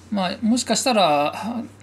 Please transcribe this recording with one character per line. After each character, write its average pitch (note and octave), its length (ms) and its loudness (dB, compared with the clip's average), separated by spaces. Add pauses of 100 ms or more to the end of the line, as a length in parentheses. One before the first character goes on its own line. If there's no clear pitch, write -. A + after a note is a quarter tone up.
(100)
ま F#3+ 220 -2
あ、 - 100 -10
も A#3+ 160 2
し A#3+ 60 -4
か A#3 100 0
し - 80 0
た C4 120 2
ら、 F3+ 680 0 (200)